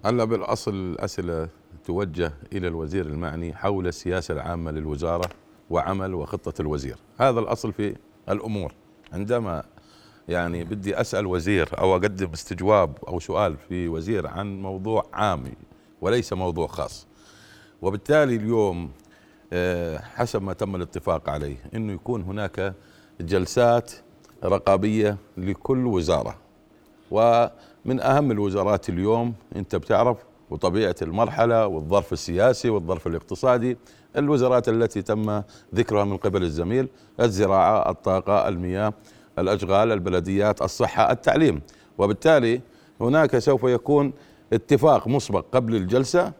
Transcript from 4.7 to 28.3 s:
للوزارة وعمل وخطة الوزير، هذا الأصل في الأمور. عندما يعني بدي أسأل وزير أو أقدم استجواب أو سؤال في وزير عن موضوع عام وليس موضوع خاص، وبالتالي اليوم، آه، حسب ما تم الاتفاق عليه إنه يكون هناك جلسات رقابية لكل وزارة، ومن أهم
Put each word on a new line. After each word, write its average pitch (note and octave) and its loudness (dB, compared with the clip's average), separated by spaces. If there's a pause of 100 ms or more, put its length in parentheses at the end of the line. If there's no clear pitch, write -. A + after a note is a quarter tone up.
للوزارة D#2 -4 (420)
وعمل F#2+ -2
وخطة D#2+ -8
الوزير، C#2+ -6 (240)
هذا B2 4
الأصل A2+ -4
في G#2 -4 (340)
الأمور. G2+ -4 (400)
عندما G2+ -4 (680)
يعني E2+ -2
بدي G2 -4
أسأل G#2 -2
وزير F2+ 0 (100)
أو F#2 4
أقدم F#2 -2
استجواب F2+ 2 (160)
أو F2 -4
سؤال F2 -2 (120)
في F2+ -4
وزير E2 -4
عن G2 -8
موضوع F#2+ -4
عام F#2 -2 (560)
وليس A2+ 0
موضوع F2 -2
خاص، - -10 (760)
وبالتالي A#2+ 2
اليوم، G#2 0 (600)
آه، F2 -2
حسب A#2 -6
ما F#2+ -6
تم G2 -4
الاتفاق E2+ -4
عليه C#2+ -6 (180)
إنه A2 -6
يكون G#2+ -6
هناك G2 -6 (460)
جلسات G#2+ 2 (520)
رقابية G2+ 2 (200)
لكل G2+ -2
وزارة، E2 0 (760)
ومن A#2 2
أهم C3+ 2